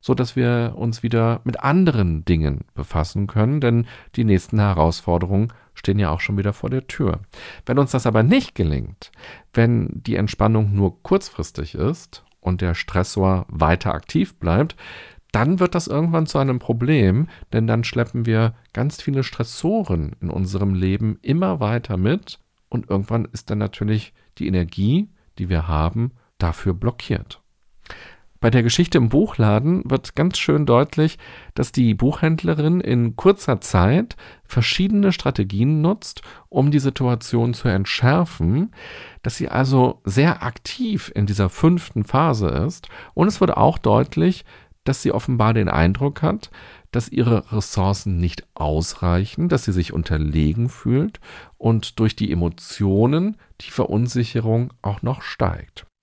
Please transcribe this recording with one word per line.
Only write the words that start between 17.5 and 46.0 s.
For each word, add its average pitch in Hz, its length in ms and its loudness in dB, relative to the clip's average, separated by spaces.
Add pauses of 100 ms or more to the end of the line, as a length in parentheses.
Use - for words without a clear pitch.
denn 113 120 2
dann 113 200 0
schleppen 117 400 -4
wir 113 280 2 (200)
ganz 131 280 -4
viele 135 220 -2
Stressoren 120 960 -4
in 90 100 -6
unserem 95 440 -2
Leben 98 480 0
immer 175 400 0
weiter 110 340 -2
mit 113 440 -2 (280)
und - 220 -6
irgendwann 98 420 -2
ist - 180 -12
dann 104 100 -2
natürlich 107 540 -4 (260)
die - 80 -4
Energie, 95 640 0 (280)
die 90 100 -6
wir 82 200 0
haben, 85 440 0 (260)
dafür 87 360 -2
blockiert. - 680 -6 (1000)
Bei 117 80 4
der 117 140 8
Geschichte 165 340 2
im 117 120 4
Buchladen 135 760 2
wird - 300 -4
ganz 175 240 0
schön 151 260 2
deutlich, 147 540 2 (340)
dass - 180 -2
die 120 220 4
Buchhändlerin 160 880 0
in 120 340 0
kurzer 185 460 2
Zeit 120 540 2 (280)
verschiedene 196 680 0
Strategien 120 680 0
nutzt, - 420 -2 (260)
um 147 220 2
die 147 80 4
Situation 123 760 0
zu - 140 -4
entschärfen, 123 1040 0 (500)
dass - 160 -6
sie - 100 -4
also 131 580 2
sehr 131 360 2
aktiv - 720 -6
in 101 140 0
dieser 101 220 0
fünften 160 540 0
Phase 131 440 0
ist. 78 420 -4 (240)
Und 175 140 2
es 208 140 -2
wird - 140 2
auch - 220 4
deutlich, 160 640 2 (420)
dass 135 180 -2
sie - 80 0
offenbar 113 420 0
den 110 160 0
Eindruck 113 540 0